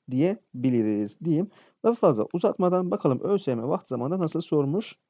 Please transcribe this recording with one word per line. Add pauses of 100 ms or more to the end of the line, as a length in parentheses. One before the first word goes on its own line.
(120)
diyebiliriz
diyeyim. (360)
Lafı
fazla
uzatmadan
bakalım
Ö
S
Y
M
vakti
zamanında
nasıl
sormuş (140)